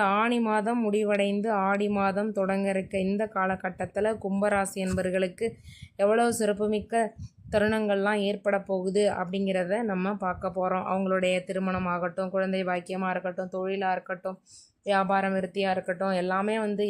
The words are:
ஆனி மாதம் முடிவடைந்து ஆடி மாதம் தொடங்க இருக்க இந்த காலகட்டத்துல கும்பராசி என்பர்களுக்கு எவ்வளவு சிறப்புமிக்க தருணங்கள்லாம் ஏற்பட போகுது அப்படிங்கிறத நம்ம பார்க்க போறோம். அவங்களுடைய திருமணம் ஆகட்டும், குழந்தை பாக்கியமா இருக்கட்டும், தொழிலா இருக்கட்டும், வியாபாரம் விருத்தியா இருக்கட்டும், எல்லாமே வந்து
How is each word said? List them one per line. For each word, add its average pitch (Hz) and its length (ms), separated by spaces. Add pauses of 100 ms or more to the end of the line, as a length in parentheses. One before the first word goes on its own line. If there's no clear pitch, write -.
(120)
ஆனி 233 280
மாதம் 220 400
முடிவடைந்து 208 680 (120)
ஆடி 196 280
மாதம் 202 440
தொடங்க 196 360
இருக்க 190 300
இந்த 196 300
காலகட்டத்துல 190 880
கும்பராசி 196 600
என்பர்களுக்கு 185 680 (480)
எவ்வளவு 226 360
சிறப்புமிக்க 214 720 (460)
தருணங்கள்லாம் 208 720
ஏற்பட 202 400
போகுது 190 500
அப்படிங்கிறத 190 720
நம்ம 196 340
பார்க்க 185 400
போறோம். 185 300
அவங்களுடைய 185 480 (100)
திருமணம் 185 440
ஆகட்டும், 175 420
குழந்தை 190 340
பாக்கியமா 185 460
இருக்கட்டும், 180 420
தொழிலா 190 400
இருக்கட்டும், 185 460 (460)
வியாபாரம் 196 520
விருத்தியா 190 340
இருக்கட்டும், 185 440
எல்லாமே 185 440
வந்து 208 320